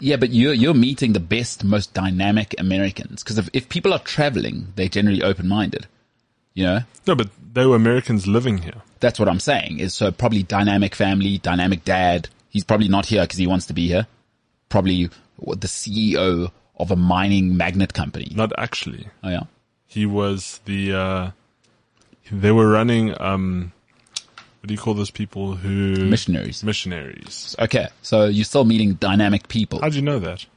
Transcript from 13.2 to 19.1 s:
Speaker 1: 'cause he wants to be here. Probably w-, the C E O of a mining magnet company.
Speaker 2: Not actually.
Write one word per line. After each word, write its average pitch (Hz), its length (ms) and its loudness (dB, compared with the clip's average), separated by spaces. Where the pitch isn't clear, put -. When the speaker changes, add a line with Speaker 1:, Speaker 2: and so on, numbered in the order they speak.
Speaker 1:
'cause - 120 -6
he 92 100 0
wants 92 200 0
to - 60 -10
be 87 140 0
here. 90 180 0
Probably 92 420 0
w-, - 180 -8
the 90 120 -8
C 107 420 -2
E 73 60 0
O 87 340 0
of 87 160 -4
a 92 60 2
mining 92 580 2
magnet 90 380 0
company. - 420 -8
Speaker 2:
Not 110 220 0
actually. - 500 -10